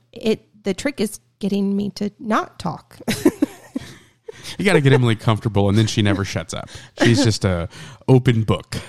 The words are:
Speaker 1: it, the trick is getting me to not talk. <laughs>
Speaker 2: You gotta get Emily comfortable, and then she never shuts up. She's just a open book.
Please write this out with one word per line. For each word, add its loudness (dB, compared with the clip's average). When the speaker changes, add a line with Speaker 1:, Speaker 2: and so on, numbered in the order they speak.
Speaker 1:
it, -4
the -2
trick -6
is -4
getting -2
me -4
to -6
not -4
talk. -10
<laughs> -10
Speaker 2:
You -2
gotta 4
get 6
Emily 4
comfortable, 0
and 4
then 4
she -2
never 0
shuts -8
up. -12
She's 4
just 0
a -2
open 4
book. -4